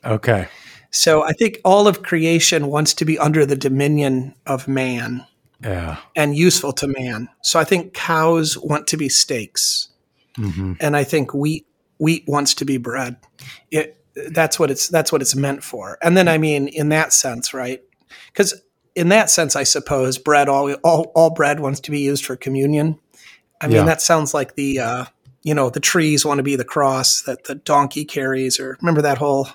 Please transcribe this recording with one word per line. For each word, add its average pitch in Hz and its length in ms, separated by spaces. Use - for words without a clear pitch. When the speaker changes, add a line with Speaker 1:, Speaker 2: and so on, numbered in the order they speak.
Speaker 1:
Okay. 107 420
Speaker 2:
So 156 320
I 160 100
think 220 320
all 202 220
of 190 160
creation 165 640
wants 147 280
to 165 100
be 156 120
under 156 280
the 139 100
dominion 139 800
of 135 220
man 127 580
Speaker 1:
Yeah. 87 340
Speaker 2:
and 147 200
useful 160 380
to - 140
man. 127 420
So - 180
I 160 40
think 175 300
cows 160 640
want 147 300
to 156 100
be 147 120
steaks. - 800
Speaker 1:
Mm-hmm. 95 420
Speaker 2:
And 147 160
I 147 80
think 139 300
wheat, 151 320
wheat 160 300
wants 143 280
to 139 100
be 135 120
bread. 123 400
It, 156 260
that's 160 280
what 156 100
it's, 139 200
that's 160 220
what 147 120
it's 131 120
meant 139 280
for. 101 400
And 170 120
then, 185 120
I 160 100
mean, 147 300
in 151 220
that 156 240
sense, 123 400
right? 127 280
'Cause 196 260
in 170 160
that 214 220
sense, 156 240
I 139 80
suppose 131 560
bread, 143 280
all, 139 240
all, 165 320
all 165 160
bread 151 280
wants 139 200
to - 120
be 147 100
used 139 220
for 131 120
communion. 147 640
I - 60
mean, 117 120
Speaker 1:
Yeah. 104 80
Speaker 2:
that 160 180
sounds 156 320
like 135 180
the, 139 260
uh, 123 260
you 151 140
know, 131 160
the - 80
trees 156 440
want 143 140
to 139 60
be 139 120
the 127 80
cross 135 600
that 127 220
the 139 100
donkey 143 500
carries, 131 540
or 131 200
remember 160 220
that 143 160
whole 139 380